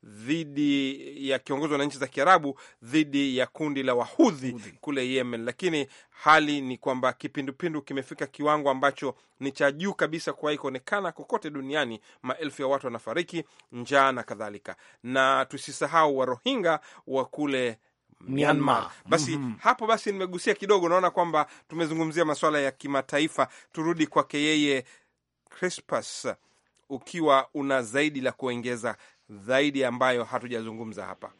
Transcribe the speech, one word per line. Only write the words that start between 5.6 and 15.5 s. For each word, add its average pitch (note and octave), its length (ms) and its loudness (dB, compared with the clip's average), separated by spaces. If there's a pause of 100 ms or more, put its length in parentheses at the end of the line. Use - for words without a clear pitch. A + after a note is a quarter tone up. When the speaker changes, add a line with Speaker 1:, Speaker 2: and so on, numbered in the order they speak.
Speaker 1:
hali D3+ 500 4
ni B2+ 180 -6
kwamba B2+ 340 0
kipindupindu C#3+ 720 -8
kimefika C#3 440 -8
kiwango D3 440 2
ambacho C3+ 440 0 (260)
ni C3+ 120 -4
cha C#3 200 2
juu F3+ 220 -4
kabisa D#3 380 -2
kuwahi D3+ 260 -4
kuonekana D3 540 -4
kokote D#3+ 380 -6
duniani. C3+ 500 -4 (220)
Maelfu C3+ 400 -6
ya C3 60 0
watu C#3 180 0
wanafariki, C3+ 580 -6 (280)
njaa C3+ 400 4
na A#2+ 100 -4
kadhalika. G#2 540 -10 (260)
Na C3 420 2
tusisahau D3 760 0